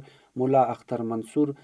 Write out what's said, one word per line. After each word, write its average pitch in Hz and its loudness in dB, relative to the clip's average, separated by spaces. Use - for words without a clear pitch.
ملا 127 4
اختر 120 -2
منصور 113 -2